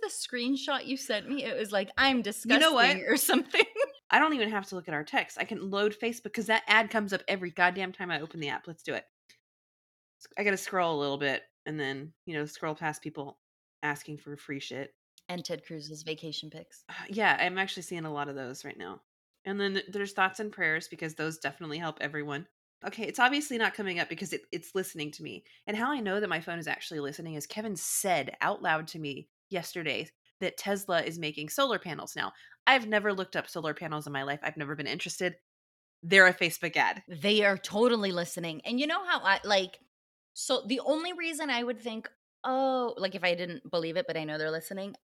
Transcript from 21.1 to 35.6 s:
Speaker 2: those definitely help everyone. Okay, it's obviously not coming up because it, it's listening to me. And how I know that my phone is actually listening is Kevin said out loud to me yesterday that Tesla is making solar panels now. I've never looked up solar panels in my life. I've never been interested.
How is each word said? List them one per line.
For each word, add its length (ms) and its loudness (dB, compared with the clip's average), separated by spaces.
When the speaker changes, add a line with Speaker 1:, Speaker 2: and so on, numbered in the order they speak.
Speaker 2:
those 240 -2
definitely 400 -6
help 220 -6
everyone. 460 -4
Okay, 220 -8
it's 120 -6
obviously 400 4
not 160 2
coming 260 -4
up 80 -2
because 240 -8
it, 100 -6
it's 220 -8
listening 380 -4
to 100 -16
me. 220 -12
And 100 -2
how 160 0
I 80 -2
know 200 0
that 100 0
my 100 -2
phone 180 -6
is 80 -8
actually 340 -6
listening 340 -6
is 120 -8
Kevin 300 -6
said 640 0
out 220 0
loud 260 2
to 100 -10
me 300 -8
yesterday 580 -4
that 160 -4
Tesla 460 0
is 160 -4
making 320 -6
solar 280 2
panels 380 -10
now. 160 -4
I've 220 6
never 240 2
looked 240 -4
up 120 -4
solar 260 -4
panels 320 -6
in 60 -10
my 100 -4
life. 200 -4
I've 140 -4
never 180 -6
been 120 -8
interested. 500 -4